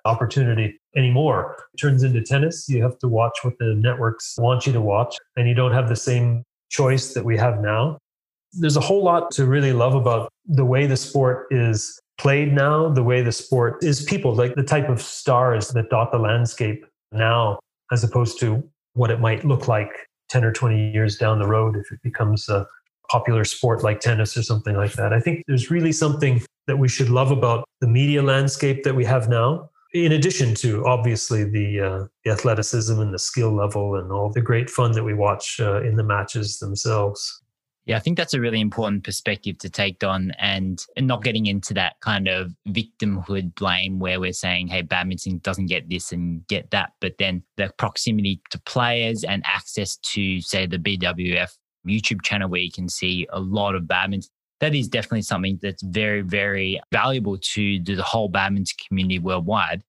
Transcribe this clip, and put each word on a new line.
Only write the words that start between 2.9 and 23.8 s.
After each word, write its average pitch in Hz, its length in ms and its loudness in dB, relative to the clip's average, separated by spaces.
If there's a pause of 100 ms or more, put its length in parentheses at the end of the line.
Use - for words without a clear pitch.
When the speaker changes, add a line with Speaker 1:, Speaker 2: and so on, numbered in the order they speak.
Speaker 1:
to 127 80 0
watch 113 340 0
what 123 160 -2
the 113 160 0
networks 117 640 0
want 123 280 2
you 135 60 2
to 117 80 2
watch, 107 340 0 (220)
and 120 100 2
you 120 80 4
don't 123 180 2
have 120 180 2
the 117 60 0
same 120 480 0 (260)
choice 131 420 2
that 117 140 -4
we 113 100 2
have 107 240 2
now. 113 380 0 (560)
There's 156 240 2
a - 20 4
whole 196 240 2
lot 170 280 4
to 139 120 0
really 135 300 4
love 123 200 4
about 117 360 2 (160)
the 139 180 2
way 131 220 2
the 131 100 2
sport 127 540 0
is 117 480 0 (180)
played 143 360 2
now, 151 360 4
the 131 140 2
way 123 200 4
the 117 100 0
sport 120 500 0
is 147 220 0
peopled, 131 320 0
like, 123 180 2
the 139 80 0
type 147 260 2
of 120 140 0
stars 120 680 0
that 117 200 0
dot 120 220 2
the 120 60 2
landscape 113 680 0 (240)
now, 113 480 2 (320)
as 117 140 2
opposed 117 340 0
to 117 240 0 (300)
what 123 180 2
it 113 80 0
might 113 260 0
look 139 220 2
like 107 240 0 (380)
ten 120 160 2
or 110 80 4
twenty 107 400 2
years 107 260 2
down 110 220 2
the 101 80 0
road 110 260 2
if 101 160 -8
it - 140 -14
becomes 110 440 0
a 98 160 0 (460)
popular 117 340 2
sport - 380 0